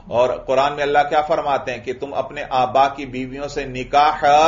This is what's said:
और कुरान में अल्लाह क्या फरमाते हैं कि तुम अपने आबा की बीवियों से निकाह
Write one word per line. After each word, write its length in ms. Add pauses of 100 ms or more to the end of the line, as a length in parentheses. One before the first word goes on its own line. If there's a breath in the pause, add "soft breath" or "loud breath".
(100)
और 280
कुरान 340
में 100
अल्लाह 200
क्या 200
फरमाते 500
हैं 120
कि 80
तुम 200
अपने 400
आबा 360
की 180
बीवियों 420
से 180
निकाह 540 (280)